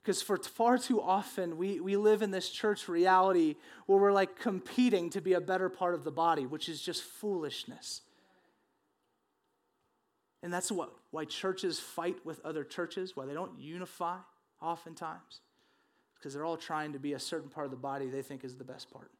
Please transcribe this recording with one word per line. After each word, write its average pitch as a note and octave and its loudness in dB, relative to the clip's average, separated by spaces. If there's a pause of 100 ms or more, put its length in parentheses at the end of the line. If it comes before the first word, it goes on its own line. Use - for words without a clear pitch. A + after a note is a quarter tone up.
'Cause - 0
for F#3+ 0
t-, F#3 -8
far A#3+ 4
too A#3+ 0
often, F#3 0
we, F#3 -2
we G3 0
live G#3 6
in G#3 0
this F#3+ -2
church - -2
reality F3+ 6 (300)
where G3 8
we're, G3+ 8
like, G3 4
competing G3 2
to F#3+ -4
be F#3 2
a F3+ 6
better F#3 0
part F3+ 0
of D3+ -4
the D3+ -4
body, D#3+ 2
which D3+ -6
is D#3 -8
just - -6
foolishness. - -6 (2500)
And F3 -6
that's F3+ -2
what, E3+ -4 (160)
why D#3 -6
churches F#3 -4
fight E3+ -6
with D#3+ -10
other D#3 -6
churches, F3+ -6
why C3 -8
they C#3+ -8
don't F#3 -8
unify F3 -8 (440)
oftentimes, E3 -8 (840)
'cause C#3 -10
they're C#3+ -6
all E3 -2
trying D#3 -4
to C#3 -8
be C#3+ -2
a C#3 -4
certain D#3 -6
part D3+ -6
of C3+ -6
the C3 -10
body C3+ -6
they C3+ -6
think C3+ -12
is B2+ -10
the B2+ -14
best - -16
part. - -20